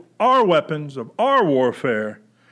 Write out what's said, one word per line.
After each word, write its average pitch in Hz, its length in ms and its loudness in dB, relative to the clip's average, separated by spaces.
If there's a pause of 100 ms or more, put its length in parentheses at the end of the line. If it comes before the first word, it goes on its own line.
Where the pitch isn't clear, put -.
(200)
our 254 240 2
weapons 151 540 -2
of - 220 -10
our 254 260 2
warfare 120 760 -2 (300)